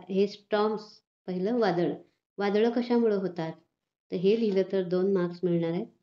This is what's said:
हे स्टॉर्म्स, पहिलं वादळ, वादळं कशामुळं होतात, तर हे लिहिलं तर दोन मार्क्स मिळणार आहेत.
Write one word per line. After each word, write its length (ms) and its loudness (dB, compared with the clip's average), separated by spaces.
हे 180 2
स्टॉर्म्स, 540 -2
पहिलं 320 -2
वादळ, 340 0
वादळं 320 2
कशामुळं 460 2
होतात, 380 -4
तर 40 -4
हे 240 2
लिहिलं 220 2
तर 120 0
दोन 300 0
मार्क्स 300 0
मिळणार 280 0
आहेत. 160 -4